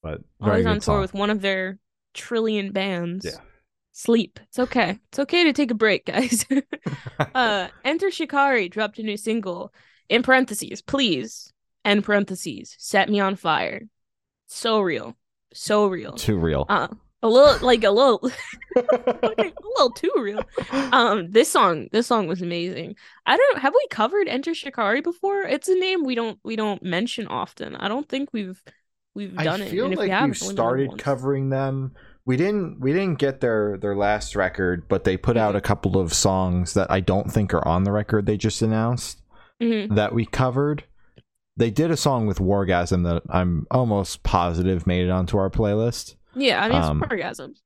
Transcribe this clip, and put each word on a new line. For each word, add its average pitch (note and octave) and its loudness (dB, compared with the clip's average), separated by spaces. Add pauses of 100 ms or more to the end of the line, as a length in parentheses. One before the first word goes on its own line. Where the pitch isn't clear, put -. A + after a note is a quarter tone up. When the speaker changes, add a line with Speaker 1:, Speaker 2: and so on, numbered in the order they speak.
Speaker 1:
But D#2+ -10 (200)
very G#3+ 0
Speaker 2:
Always A3+ 4
Speaker 1:
good A3+ 2
Speaker 2:
on G#3 2
tour G#3 0
Speaker 1:
song. G3 2
Speaker 2:
with F#3+ -4
one G3+ 0
of G#3+ -2
their F#3+ -2 (360)
trillion A3 -4
bands. F#3 -4
Speaker 1:
Yeah. - -10 (520)
Speaker 2:
Sleep. - 0
It's - -12
okay. A3+ 0 (100)
It's - -8
okay F4 2
to D4+ 4
take C4+ 0
a A#3+ 0
break, C#4 2
guys. A#3 0
<laughs> C4+ 2
Speaker 1:
<laughs> - -6
Speaker 2:
Uh, G#3+ 0 (160)
Enter E4 0
Shikari C4+ 0
dropped G#3+ -4
a A3+ -8
new G#3+ -4
single, G#3 -6 (380)
in B3 4
parentheses, B3+ 2
"Please," A3+ -2 (340)
end G#3 2
parentheses, G3 -2
"set - 2
me G3+ 0
on F#3+ 0
fire." D#3 -2 (680)
So A3 0
real. E3 -4 (380)
So G#3 2
real. F3+ -4
Speaker 1:
Too - -2
real. D#2 0
Speaker 2:
Uh, F#3 0 (340)
a A3+ 2
little, B3+ 8
like, B3 4
a G3 6
little, A#3 4 (280)
<laughs> - -16
Speaker 1:
<laughs> - -4
Speaker 2:
a A#3+ 0 (240)
little C4+ 4
too F#4 -4
real. G#3+ -2 (520)
Um, G#3 2
this A3+ 4
song, F3 2
this A#3 0
song A3 0
was F3+ -4
amazing. F3 -6 (280)
I B3+ 4
don't, B4+ 4
have C#4 0
we C5+ 4
covered E4 0
Enter C#4 -4
Shikari B3 -2
before? G4 -4
It's D4+ -4
a F#4 4
name F#4 0
we B3+ -2
don't, A3+ -4
we A3 -6
don't G#3+ -4
mention F#3+ -4
often. - -8
I G3 -6
don't C4 -4
think C4+ -6
we've, F#3+ -8 (520)
we've F3+ -12
Speaker 1:
I D#3 -2
Speaker 2:
done F3+ -2
it. - -8
Speaker 1:
feel F3 -2
Speaker 2:
And - -2
if E4+ -4
we G#3 -2
Speaker 1:
like F#3+ -2
Speaker 2:
have, A3 2
Speaker 1:
we've C#4 0
Speaker 2:
it's - -8
only G3 -6
been G3 -6
Speaker 1:
started C3 0
Speaker 2:
once. - -12
Speaker 1:
covering C3+ -2
them. C3+ -4 (340)
We B2+ 2
didn't, F#3+ -2
we C3+ 0
didn't F3+ 0
get C3+ 0
their, G#2+ 0
their G2+ -2
last G2+ 0
record, F#2 0
but F#2+ 0
they F#2+ 2
put A#2 0
out A2 2
Speaker 2:
Mm-hmm. G2 0
Speaker 1:
a - 0
couple G2 0
of E2+ 0
songs F#2 0
that G2 0
I F#2+ 2
don't F#2 0
think G2+ 0
are E2 0
on F2+ 2
the G2 0
record G#2 0
they G#2+ 0
just G#2+ -2
announced A2+ -2 (380)
Speaker 2:
Mm-hmm. G#3+ 0
Speaker 1:
that G#3 2
we A2 0
covered. C3+ -2 (720)
They A#2 2
did D#3 2
a D#3 2
song B2+ 0
with G2 -2
Wargasm F#2 2
that F2 0
I'm F2+ 0
almost A2 0
positive F2+ 2
made F2+ 2
it F2+ 0
onto F#2 0
our F#2+ 0
playlist. G#2+ -2 (180)
Speaker 2:
Yeah, B3+ 2
I G#3+ 0
mean, F#3 -2
it's D#3+ 0
Speaker 1:
Um, D3+ 0
Speaker 2:
Wargasm. - -6 (120)